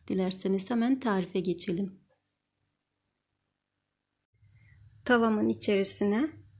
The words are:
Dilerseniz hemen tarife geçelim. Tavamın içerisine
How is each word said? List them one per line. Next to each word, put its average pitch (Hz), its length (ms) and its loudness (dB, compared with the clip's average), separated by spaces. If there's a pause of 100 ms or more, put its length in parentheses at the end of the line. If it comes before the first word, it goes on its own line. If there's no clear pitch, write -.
Dilerseniz 190 640 -2
hemen 247 300 0
tarife 190 400 0
geçelim. 180 600 -4 (3000)
Tavamın 226 440 2
içerisine 208 800 0 (300)